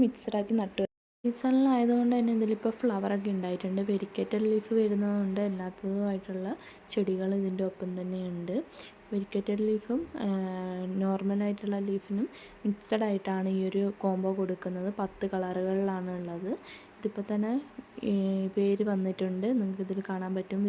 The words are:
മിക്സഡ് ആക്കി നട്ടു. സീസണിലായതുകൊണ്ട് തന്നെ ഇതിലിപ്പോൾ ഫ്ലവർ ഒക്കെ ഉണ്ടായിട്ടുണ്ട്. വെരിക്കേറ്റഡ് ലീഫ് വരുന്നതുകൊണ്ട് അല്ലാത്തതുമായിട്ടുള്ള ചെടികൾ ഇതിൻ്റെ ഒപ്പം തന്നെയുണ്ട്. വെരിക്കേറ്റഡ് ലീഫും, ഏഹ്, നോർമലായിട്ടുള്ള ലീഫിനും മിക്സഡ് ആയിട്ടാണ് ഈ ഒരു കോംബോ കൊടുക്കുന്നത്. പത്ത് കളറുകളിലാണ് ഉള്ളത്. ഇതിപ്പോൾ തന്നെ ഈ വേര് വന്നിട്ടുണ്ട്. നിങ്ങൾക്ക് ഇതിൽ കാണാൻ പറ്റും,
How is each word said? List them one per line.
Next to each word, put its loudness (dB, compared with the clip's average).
മിക്സഡ് 0
ആക്കി 0
നട്ടു. 0
സീസണിലായതുകൊണ്ട് 4
തന്നെ 4
ഇതിലിപ്പോൾ 2
ഫ്ലവർ 2
ഒക്കെ 0
ഉണ്ടായിട്ടുണ്ട്. 0
വെരിക്കേറ്റഡ് 0
ലീഫ് 2
വരുന്നതുകൊണ്ട് 2
അല്ലാത്തതുമായിട്ടുള്ള -4
ചെടികൾ 0
ഇതിൻ്റെ 0
ഒപ്പം -8
തന്നെയുണ്ട്. -4
വെരിക്കേറ്റഡ് 0
ലീഫും, 0
ഏഹ്, -2
നോർമലായിട്ടുള്ള 0
ലീഫിനും -2
മിക്സഡ് 0
ആയിട്ടാണ് 0
ഈ 2
ഒരു 2
കോംബോ 2
കൊടുക്കുന്നത്. -2
പത്ത് -4
കളറുകളിലാണ് 0
ഉള്ളത്. -6
ഇതിപ്പോൾ -4
തന്നെ 0
ഈ 2
വേര് 2
വന്നിട്ടുണ്ട്. 0
നിങ്ങൾക്ക് -2
ഇതിൽ -2
കാണാൻ -4
പറ്റും, -2